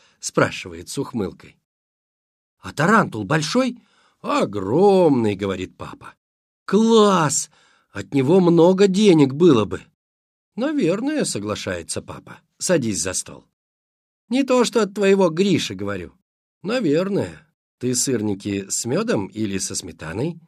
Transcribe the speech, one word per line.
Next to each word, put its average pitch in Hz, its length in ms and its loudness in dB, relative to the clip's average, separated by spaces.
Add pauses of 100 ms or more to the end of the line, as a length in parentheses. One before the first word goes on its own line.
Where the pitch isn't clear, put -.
(180)
спрашивает 95 680 -4
с - 100 -10
ухмылкой. 104 600 -8 (1000)
«А 95 140 -16
тарантул 147 520 2
большой?» 160 560 -2 (400)
«Огромный», 143 1160 2
говорит 92 400 -6
папа. - 380 -16 (500)
«Класс! 208 880 2 (420)
От - 200 -12
него 139 280 2
много 175 480 6
денег 175 460 4
было 139 300 6
бы». 92 180 -6 (760)
«Наверное», 254 680 -2
соглашается 101 800 -6
папа. - 380 -20 (180)
«Садись 117 440 -2
за 92 100 -6
стол». 67 320 -12 (840)
«Не 254 140 0
то, 254 220 2
что 226 180 0
от 202 120 -4
твоего 196 340 2
Гриши», 160 460 0
говорю. 95 400 -8 (480)
«Наверное. 165 840 -4 (320)
Ты 127 160 -4
сырники 104 760 -4
с - 180 -8
мёдом 156 400 -2
или 98 320 -6
со 95 160 -8
сметаной?» 95 720 -8